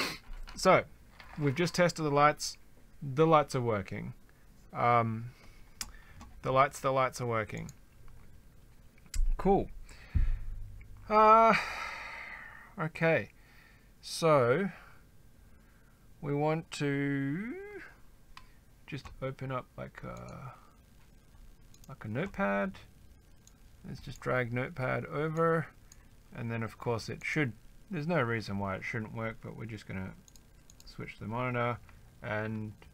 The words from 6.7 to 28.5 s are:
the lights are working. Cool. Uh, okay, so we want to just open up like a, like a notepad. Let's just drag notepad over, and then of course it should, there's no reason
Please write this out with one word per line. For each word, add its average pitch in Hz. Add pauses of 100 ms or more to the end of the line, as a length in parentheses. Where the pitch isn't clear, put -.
the 135
lights 131
are 123
working. 110 (1700)
Cool. 185 (1400)
Uh, 220 (1200)
okay, 160 (720)
so 156 (1500)
we 147
want 156
to 143 (1300)
just 139 (160)
open 135
up 127 (100)
like 131
a, 123 (1400)
like -
a 113
notepad. 196 (1120)
Let's 135
just -
drag 127
notepad 127
over, 160 (680)
and 117
then 113
of 107
course 117
it -
should, 139 (380)
there's 156
no 170
reason 113